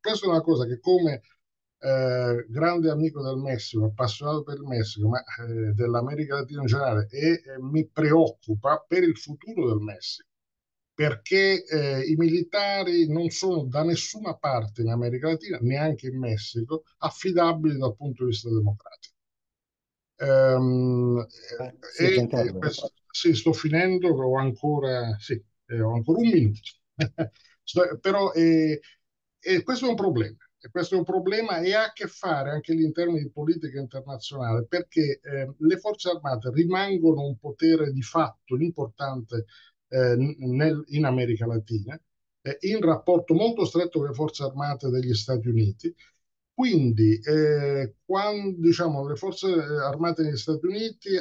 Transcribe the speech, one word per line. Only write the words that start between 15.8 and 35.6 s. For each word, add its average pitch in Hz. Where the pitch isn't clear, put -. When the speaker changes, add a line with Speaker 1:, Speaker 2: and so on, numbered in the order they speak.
Speaker 1:
in 131
Messico, 117
affidabili 160
dal 131
punto 127
di 123
vista 110
democratico. 104
Ehm, 127
Speaker 2:
Eh, 127
sì, -
Speaker 1:
e, 185
Speaker 2:
Giancarlo. 120
Speaker 1:
e 92
questo, -
sì, -
sto 156
finendo, 175
ho 131
ancora, 131
sì, 113
eh, 117
ho 110
ancora 135
un 233
minuto. 120
<laughs> -
Sto, 180
però, 196
eh, 160
e 180
questo 254
è -
un 226
problema. 160
E 120
questo 175
è -
un 170
problema 190
e 185
ha 220
a 214
che 196
fare 143
anche 151
lì 160
in 151
termini 170
di -
politica 151
internazionale, 131
perché, 160
eh, 139
le 165